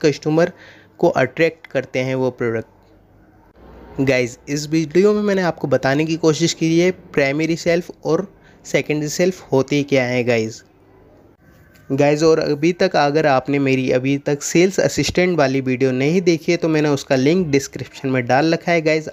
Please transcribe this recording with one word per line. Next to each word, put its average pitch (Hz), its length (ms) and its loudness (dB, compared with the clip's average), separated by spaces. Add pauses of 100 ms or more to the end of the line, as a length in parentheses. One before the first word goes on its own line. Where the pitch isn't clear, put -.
कस्टमर 160 500 0 (460)
को 175 100 2
अट्रैक्ट 156 600 -2
करते - 320 -6
हैं 131 160 -4
वो 131 160 -2
प्रोडक्ट। 113 360 -4 (1300)
गाइस, 127 380 0 (120)
इस 147 200 -6
वीडियो 165 440 2
में 208 80 -2
मैंने 196 200 0
आपको 165 260 -4
बताने 135 380 0
की 160 100 -2
कोशिश 160 380 0
की 165 260 0
है 180 120 2
प्राइमरी 156 640 -2
शेल्फ 170 360 -2 (140)
और 165 220 -2 (380)
सेकेंडरी 151 440 -4
शेल्फ 180 320 -2 (100)
होती 135 320 2
क्या 139 200 2
है 123 200 -2
गाइस। 113 400 -2 (1300)
गाइस, 147 320 2
और 160 160 4
अभी 147 340 0
तक 185 220 -2
अगर 147 300 2
आपने 139 340 2
मेरी 131 320 0
अभी 135 260 0
तक 143 260 -4
सेल्स 185 360 2
असिस्टेंट 170 580 0
वाली 135 240 2
वीडियो 127 300 0
नहीं 143 300 0
देखी 170 300 0
है, 170 60 0
तो 170 120 -2
मैंने 151 200 0
उसका 139 260 0
लिंक 156 320 2
डिस्क्रिप्शन 135 640 -4
में 127 160 -2
डाल 143 280 2
रखा 165 180 -4
है 170 100 0
गाइस, 156 320 -2